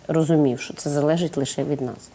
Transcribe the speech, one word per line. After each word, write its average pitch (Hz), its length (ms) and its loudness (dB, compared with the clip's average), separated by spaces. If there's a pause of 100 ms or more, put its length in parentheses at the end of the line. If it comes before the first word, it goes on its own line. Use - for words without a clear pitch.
розумів, 151 520 2
що - 140 -10
це - 160 -2
залежить 151 460 0
лише 139 280 -2
від 143 160 -2
нас. - 340 -8